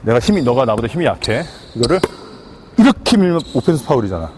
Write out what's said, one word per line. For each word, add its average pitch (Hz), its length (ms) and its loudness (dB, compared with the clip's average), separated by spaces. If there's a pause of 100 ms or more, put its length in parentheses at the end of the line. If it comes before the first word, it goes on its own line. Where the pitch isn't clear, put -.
내가 117 160 2
힘이, 185 240 2
너가 123 220 2
나보다 113 240 -2
힘이 160 180 -4
약해. 117 380 -2 (300)
이거를 123 260 0 (760)
이렇게 240 380 4
밀면 180 240 2 (140)
오펜스 143 300 0
파울이잖아. 95 540 -2